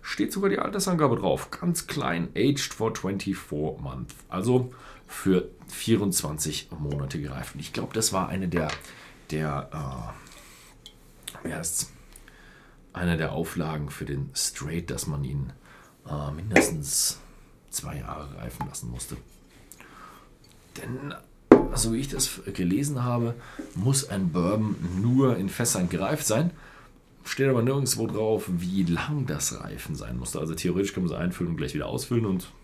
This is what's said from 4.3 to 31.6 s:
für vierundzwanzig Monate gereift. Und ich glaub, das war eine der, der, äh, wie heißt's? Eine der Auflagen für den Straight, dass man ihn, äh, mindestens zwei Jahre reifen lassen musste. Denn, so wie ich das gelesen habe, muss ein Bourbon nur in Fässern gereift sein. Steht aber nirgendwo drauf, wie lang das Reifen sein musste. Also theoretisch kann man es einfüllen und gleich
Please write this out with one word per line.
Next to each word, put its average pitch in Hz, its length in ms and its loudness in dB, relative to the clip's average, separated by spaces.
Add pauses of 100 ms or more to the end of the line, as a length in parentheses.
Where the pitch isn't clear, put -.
für - 460 2 (160)
vierundzwanzig 87 1000 0 (100)
Monate 71 420 -2
gereift. 67 320 -8
Und - 80 -10
ich - 100 -10
glaub, - 220 -6
das 110 200 2
war 92 160 2
eine 95 180 0
der, 80 240 0 (580)
der, 69 840 -4 (1300)
äh, - 40 -4
wie - 60 -4
heißt's? - 400 -4 (1000)
Eine 87 240 2
der 78 160 0
Auflagen 78 580 -2
für - 140 -8
den 69 280 -4
Straight, 82 560 -4
dass - 160 -4
man 73 180 -2
ihn, 65 300 -4 (560)
äh, 73 220 -4
mindestens 78 880 2 (500)
zwei 73 280 -6
Jahre 71 400 -8
reifen - 280 -6
lassen 60 240 -8
musste. 62 280 -8 (1600)
Denn, 131 360 -8 (600)
so 113 180 2
wie 120 40 0
ich 139 100 -2
das - 340 -2 (120)
gelesen 120 500 2
habe, 120 320 0 (400)
muss 135 340 2
ein 95 220 0
Bourbon 98 440 2 (260)
nur 123 340 6
in 95 140 -2
Fässern 117 400 0
gereift 101 360 0
sein. 139 260 4 (720)
Steht 135 240 2
aber 123 120 6
nirgendwo 123 460 2
drauf, 107 400 2
wie 90 360 2
lang 113 420 2
das 71 340 -2
Reifen 55 360 -8
sein 58 220 -6
musste. 62 220 -4
Also 80 160 -2
theoretisch 90 380 0
kann 92 100 0
man 87 80 2
es - 80 -4
einfüllen 90 320 0
und 160 60 -2
gleich - 160 -2